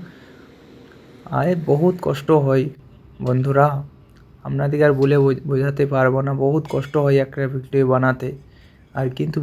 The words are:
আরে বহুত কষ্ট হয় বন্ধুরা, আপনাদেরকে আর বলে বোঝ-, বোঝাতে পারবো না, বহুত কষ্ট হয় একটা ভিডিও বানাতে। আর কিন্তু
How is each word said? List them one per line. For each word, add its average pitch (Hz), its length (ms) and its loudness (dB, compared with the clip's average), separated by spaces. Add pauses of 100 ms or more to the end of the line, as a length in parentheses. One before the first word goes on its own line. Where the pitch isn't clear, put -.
(1400)
আরে 160 140 0 (180)
বহুত 170 240 2 (120)
কষ্ট 143 220 -4 (160)
হয় 135 200 2 (600)
বন্ধুরা, 135 400 2 (800)
আপনাদেরকে 143 420 0
আর 143 120 4
বলে 139 240 4
বোঝ-, 135 260 0
বোঝাতে 139 340 0 (100)
পারবো 131 320 2
না, 139 60 -4 (120)
বহুত 143 200 0 (100)
কষ্ট 135 200 -6 (100)
হয় 139 200 4
একটা 135 160 -8 (140)
ভিডিও 135 380 -2
বানাতে। 127 360 0 (680)
আর 131 80 -2 (120)
কিন্তু 151 240 -4